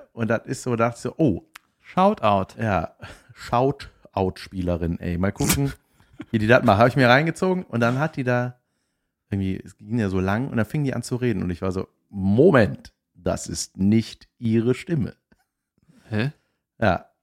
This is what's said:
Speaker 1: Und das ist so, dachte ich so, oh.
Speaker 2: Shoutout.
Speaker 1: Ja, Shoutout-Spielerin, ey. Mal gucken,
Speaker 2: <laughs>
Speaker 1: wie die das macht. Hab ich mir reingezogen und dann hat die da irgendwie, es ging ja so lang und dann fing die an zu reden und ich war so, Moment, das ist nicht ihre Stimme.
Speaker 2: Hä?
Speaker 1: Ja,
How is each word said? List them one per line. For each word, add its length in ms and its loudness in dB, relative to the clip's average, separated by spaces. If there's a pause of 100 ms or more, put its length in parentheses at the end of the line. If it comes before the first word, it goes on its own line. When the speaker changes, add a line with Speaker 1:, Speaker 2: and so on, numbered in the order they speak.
(120)
Speaker 1:
Und 180 -4
das 160 -2
ist 180 -8
so, 100 -2
dachte 220 0
ich 60 -16
so, 140 -8
oh. 260 0 (380)
Speaker 2:
Shoutout. 800 0
Speaker 1:
Ja, 360 -2 (1160)
Shoutout-Spielerin, 840 -4
ey. 180 -6
Mal 140 -2
gucken, 400 -2 (280)
Speaker 2:
<laughs> 300 -20
Speaker 1:
wie 80 -2
die 80 0
das 180 6
macht. 140 6
Hab 100 6
ich 80 -2
mir 120 6
reingezogen 560 2
und 160 -6
dann 180 0
hat 180 -4
die 80 -6
da 340 -2 (720)
irgendwie, 340 -4
es 120 -20
ging 220 -6
ja 100 0
so 120 0
lang 280 -2
und 80 -8
dann 100 0
fing 180 -4
die 100 -4
an 80 -6
zu 140 -6
reden 260 -2
und 80 -4
ich 120 -6
war 100 -4
so, 160 -8 (200)
Moment, 840 4 (220)
das 320 -6
ist 300 -10
nicht 520 0 (100)
ihre 360 0
Stimme. 400 -4 (920)
Speaker 2:
Hä? 240 -4 (480)
Speaker 1:
Ja, 260 0 (160)